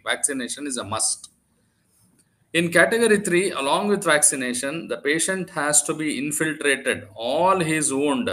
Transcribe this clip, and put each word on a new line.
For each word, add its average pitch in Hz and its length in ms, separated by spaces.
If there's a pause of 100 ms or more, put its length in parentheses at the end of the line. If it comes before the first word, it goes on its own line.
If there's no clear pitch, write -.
Vaccination 127 600
is 131 100
a 110 80
must. - 460 (1200)
In 170 180
category 202 500
three, 175 300
along 156 380
with 202 160
vaccination, 147 840
the - 100
patient 170 520
has 147 340
to 160 100
be 156 240
infiltrated. 143 960
All 165 460
his 156 340
wound, 135 380